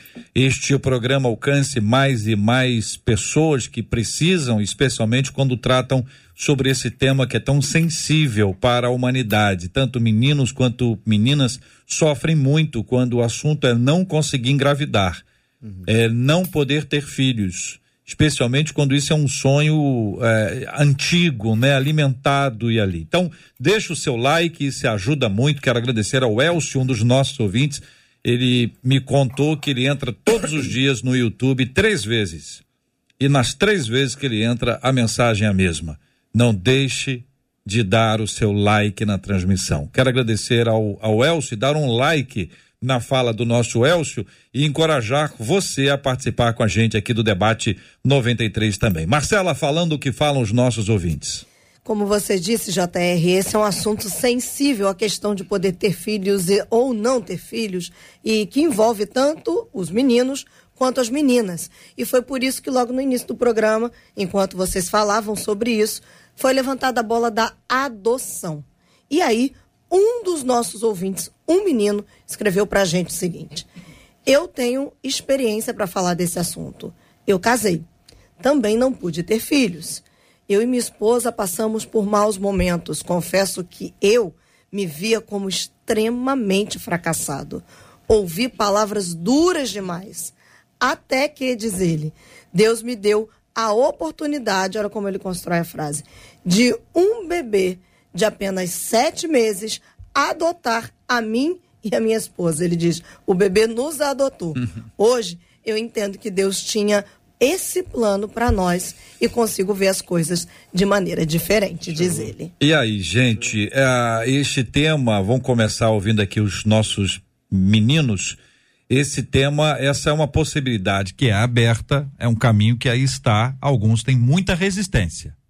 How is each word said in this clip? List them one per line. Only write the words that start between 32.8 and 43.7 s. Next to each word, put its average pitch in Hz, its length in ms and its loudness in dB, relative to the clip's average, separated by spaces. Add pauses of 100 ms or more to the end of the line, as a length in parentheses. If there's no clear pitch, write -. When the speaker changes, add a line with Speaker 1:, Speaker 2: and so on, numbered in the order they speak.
Speaker 1:
E 135 80 2
nas 135 260 2
três 196 340 2
vezes 131 280 -2
que 143 100 -6
ele 110 160 -2
entra, 120 400 0
a 131 120 2
mensagem 117 520 2
é 107 40 2
a 98 40 2
mesma. 82 460 -2 (340)
"Não 117 200 4
deixe 127 720 0 (400)
de 107 180 0
dar 110 380 2
o 104 60 -4
seu 104 260 0
like 104 500 2
na 104 140 0
transmissão." 90 760 -2
Quero 131 160 2
agradecer 117 600 0
ao, 107 320 0
ao 110 240 2
Elcio 160 300 -2
e - 20 -6
dar 135 180 0
um 143 160 -2
like 131 580 -2 (300)
na 127 200 -2
fala 123 340 0
do 117 100 -4
nosso 117 400 2